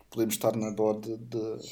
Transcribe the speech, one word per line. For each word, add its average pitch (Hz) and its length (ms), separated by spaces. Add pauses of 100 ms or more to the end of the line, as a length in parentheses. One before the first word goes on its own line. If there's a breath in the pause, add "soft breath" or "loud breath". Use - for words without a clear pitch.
podemos 113 260
estar 113 200
na 107 160
borda 107 460
de, 117 400 (140)